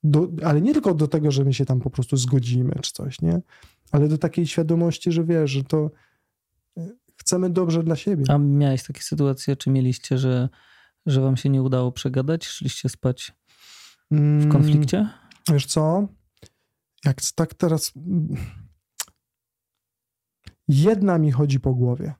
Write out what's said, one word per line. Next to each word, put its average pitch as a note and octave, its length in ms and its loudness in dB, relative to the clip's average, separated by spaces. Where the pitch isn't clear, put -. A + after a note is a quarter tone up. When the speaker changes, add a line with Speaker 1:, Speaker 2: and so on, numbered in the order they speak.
Speaker 1:
Do, D#3 240 4
ale D3+ 160 4
nie B3 120 2
tylko A3+ 200 2
do D3+ 140 0
tego, D3+ 240 0
że C3+ 140 2
my C#3 80 2
się C3+ 120 0
tam B2+ 140 0
po C3 100 -4
prostu C3 280 -2
zgodzimy B2 640 0
czy - 100 -8
coś, - 300 -10
nie? E3 200 0
Ale D3 160 2
do D#3 100 0
takiej E3 300 -2
świadomości, E3+ 640 0
że, E3 120 0
wiesz, D#3+ 280 0
że C3+ 120 -2
to, D3+ 280 -2
e, E3+ 120 -10
chcemy F#3 340 -2
dobrze E3+ 340 0
dla E3 120 0
siebie. D#3 320 -2
Speaker 2:
A C#3+ 100 4
miałeś C#3+ 460 2
takie - 180 -14
sytuacje, C#3 540 -2
czy - 140 -6
mieliście, C3 480 0
że, B2+ 320 0
że C3+ 160 2
wam C3+ 160 2
się C#3+ 120 -2
nie C3+ 120 2
udało B2+ 300 0
przegadać? C3+ 560 -4
Szliście - 420 -6
spać - 420 -4
w - 60 0
Speaker 1:
Mm, D3 360 4
Speaker 2:
konflikcie? D3+ 580 2
Speaker 1:
wiesz C#3 140 2
co? E3 420 0
Jak C#3 160 0
c-, - 140 -6
tak D#3+ 180 -4
teraz, D#3+ 420 -2
mm, E3+ 320 -4
jedna F#3 500 4
mi D3+ 140 2
chodzi C3+ 280 0
po C3+ 140 0
głowie. B2 460 -2